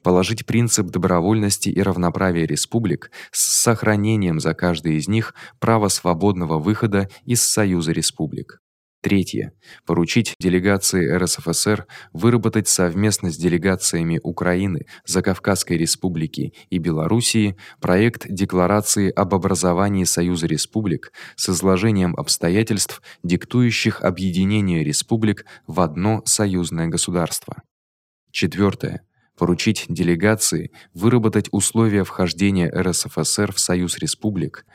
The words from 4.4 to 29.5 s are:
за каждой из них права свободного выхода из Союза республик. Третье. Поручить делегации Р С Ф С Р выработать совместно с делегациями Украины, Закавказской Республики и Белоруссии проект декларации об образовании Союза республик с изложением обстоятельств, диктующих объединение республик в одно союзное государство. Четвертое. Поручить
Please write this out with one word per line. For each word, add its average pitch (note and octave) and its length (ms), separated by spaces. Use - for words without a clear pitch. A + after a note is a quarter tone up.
за E2 120
каждой D#2+ 440
из D2 120
них A2 260
права A2+ 300
свободного F2 680
выхода G2 500
из A#2+ 180
Союза F2 500
республик. - 640
Третье. - 540
Поручить F2 520
делегации F#2 680
Р F2+ 180
С - 120
Ф - 100
С - 180
Р G#2 200
выработать A2 560
совместно F#2 640
с D2+ 80
делегациями E2 840
Украины, F2+ 600
Закавказской F#2 720
Республики D#2+ 760
и F#2+ 80
Белоруссии F2+ 800
проект G#2+ 480
декларации F#2+ 840
об G2 240
образовании F#2 720
Союза F2 420
республик E2+ 680
с - 120
изложением F#2+ 680
обстоятельств, G2+ 840
диктующих A2 800
объединение F#2+ 800
республик G#2+ 640
в E2 140
одно F2+ 460
союзное E2+ 640
государство. E2+ 760
Четвертое. F#2 680
Поручить F2 540